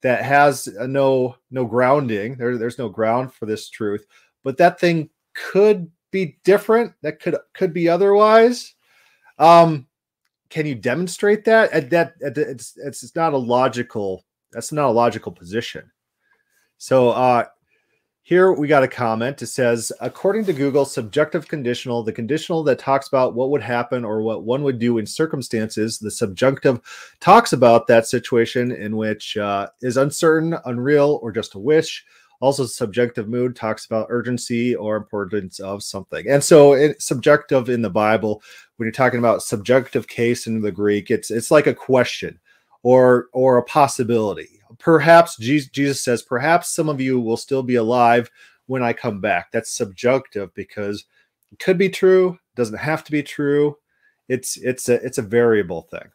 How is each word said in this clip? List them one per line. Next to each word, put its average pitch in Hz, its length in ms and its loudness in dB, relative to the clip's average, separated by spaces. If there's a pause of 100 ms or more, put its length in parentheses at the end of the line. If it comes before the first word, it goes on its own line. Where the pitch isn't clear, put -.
that 123 220 -2
has 143 420 2
a 113 200 -10
no, 131 500 0 (140)
no 127 140 -6
grounding. 123 720 0
There, 123 200 -4
there's 117 220 -8
no 123 100 -8
ground 113 440 -2
for - 140 -14
this 107 220 -8
truth, 104 380 -8 (360)
but 135 160 -8
that 175 220 4
thing 170 300 -2 (240)
could 196 560 0 (200)
be 190 340 -6
different. 208 580 2
That 151 180 -8
could, 170 160 -4 (160)
could 180 220 -4
be 170 140 0
otherwise. 214 840 4 (640)
Um, 165 480 6 (640)
can 156 160 -6
you 143 80 -6
demonstrate 175 720 -2
that? 220 280 4
At 147 180 -2
that, 170 320 0
at 139 120 -6
the, 143 160 -4
it's, 123 260 -16
it's, - 260 -14
it's - 140 -16
not 165 160 -2
a 139 60 -2
logical, 117 840 -2 (280)
that's 117 200 -12
not 147 160 0
a 120 40 2
logical 117 400 0
position. 90 580 -10 (880)
So, 127 340 2
uh, 120 340 2 (800)
here 185 300 4
we 147 160 -2
got 143 140 6
a 131 60 0
comment. 117 540 -4
It 117 40 -12
says, 117 440 -2 (100)
"According 196 440 -4
to 190 80 -4
Google, 139 320 0
subjective 147 640 -4
conditional, 120 540 -6
the 107 100 -6
conditional 156 520 -6
that 131 140 0
talks 135 300 -2
about 127 260 0
what 131 160 -2
would 143 120 -2
happen 120 420 -4
or 110 180 -4
what 107 220 -6
one 127 180 -4
would 139 160 -4
do 117 200 0
in 104 80 -6
circumstances, 117 920 -6
the 107 120 -10
subjunctive 127 680 -2 (380)
talks 220 340 6
about 120 340 6
that 113 200 6
situation 123 680 -2
in 107 240 -8
which, 107 400 -6
uh, 101 320 -4 (120)
is 123 160 -4
uncertain, 160 680 0
unreal, 143 580 0
or 113 100 -10
just 101 220 -8
a 101 40 -14
wish. 151 460 0 (360)
Also, 131 260 0
subjective 117 600 -4
mood 123 280 -4
talks 110 280 -8
about 110 260 -6
urgency 120 680 -4
or 107 200 -6
importance 101 600 -8
of 98 240 -10
something." 101 460 -12
And 139 160 2
so 143 300 8
it, 143 280 0
subjective 139 680 0
in 120 140 -2
the 104 80 -2
Bible, 107 520 0 (340)
when 113 100 -6
you're 110 60 -6
talking 123 260 0
about 113 240 2
subjunctive 120 680 -2
case 117 380 -2
in 110 160 -4
the 104 100 -4
Greek, 104 380 -2
it's, 110 200 -2
it's 113 200 -4
like 151 160 4
a 131 80 0
question 120 680 -2 (420)
or, 127 520 4
or 127 240 4
a 120 40 0
possibility. 113 1000 -2 (160)
Perhaps 165 580 6
Je-, 135 340 -2
Jesus 139 320 -2
says, 120 200 -2
"Perhaps 156 480 -2
some 156 180 -2
of 143 100 -4
you 131 220 -2
will 113 160 -2
still 135 260 -4
be 123 120 -4
alive 120 560 2 (340)
when 127 180 -6
I 117 120 -2
come 107 260 -6
back." 92 320 -4
That's 117 180 -6
subjunctive 107 840 -4
because 101 500 -10 (480)
it - 60 -20
could 185 180 -2
be 185 140 0
true, 185 480 2 (180)
doesn't 107 220 -4
have 156 260 -6
to - 80 -12
be 151 100 -2
true. 147 540 -2 (520)
It's, 131 280 -6
it's - 320 -6
a, 120 60 4 (100)
it's 123 140 -6
a 131 40 -4
variable 107 600 0
thing. - 320 -18